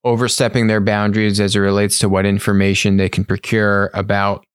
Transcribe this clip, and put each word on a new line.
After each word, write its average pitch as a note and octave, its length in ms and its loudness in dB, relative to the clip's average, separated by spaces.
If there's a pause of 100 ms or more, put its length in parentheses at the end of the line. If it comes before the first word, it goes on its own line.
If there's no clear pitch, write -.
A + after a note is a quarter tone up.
overstepping A#2+ 640 0
their G#2+ 140 2
boundaries G#2 600 0
as G2+ 160 0
it - 20 2
relates G2 400 0
to G#2+ 80 0
what F#2+ 180 2
information G2 680 2
they F#2+ 140 2
can - 160 -2
procure G2+ 680 0
about G2+ 600 -2